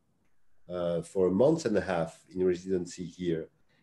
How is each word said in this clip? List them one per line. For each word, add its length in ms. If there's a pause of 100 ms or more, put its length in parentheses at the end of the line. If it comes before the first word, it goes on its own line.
(680)
uh, 320
for 260
a 40
month 340
and 120
a 40
half 420 (100)
in 120
residency 580
here. 460 (340)